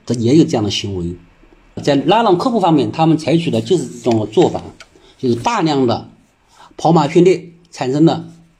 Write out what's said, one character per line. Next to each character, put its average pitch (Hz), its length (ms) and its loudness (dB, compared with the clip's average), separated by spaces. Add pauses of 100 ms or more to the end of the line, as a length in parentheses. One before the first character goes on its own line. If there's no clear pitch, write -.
这 120 80 -4
也 120 220 2
有 165 80 6
这 - 80 -2
样 113 120 -2
的 101 60 -2
行 101 260 -8
为。 87 180 -6 (680)
在 143 140 0
拉 175 260 2
拢 185 160 2
客 262 100 -4
户 233 120 0
方 180 120 2
面， 123 200 2
他 160 120 -2
们 156 140 2
采 151 180 -2
取 165 140 -2
的 113 100 0
就 180 160 0
是 139 80 -4 (180)
这 127 80 -2
种 110 220 0
做 160 160 4
法， - 140 -6 (560)
就 131 100 -4
是 117 60 0
大 220 260 -2
量 143 260 0
的 107 220 -4 (680)
跑 151 160 0
马 156 140 2
圈 175 180 4
地 - 280 0 (180)
产 131 220 -6
生 151 140 4
的 - 220 0 (320)